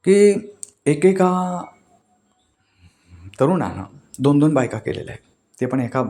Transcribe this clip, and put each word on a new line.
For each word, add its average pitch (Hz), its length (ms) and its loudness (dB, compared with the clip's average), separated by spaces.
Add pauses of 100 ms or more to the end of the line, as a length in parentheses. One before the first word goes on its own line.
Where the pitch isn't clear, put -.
की 202 300 6 (520)
एकेका 180 760 0 (1800)
तरुणानं 131 420 -2 (360)
दोन 143 200 2
दोन 151 160 2
बायका 117 240 -2
केलेल्या - 360 -10
आहेत, - 160 -20 (300)
ते 127 60 -2
पण 131 140 -2
एका 127 300 -4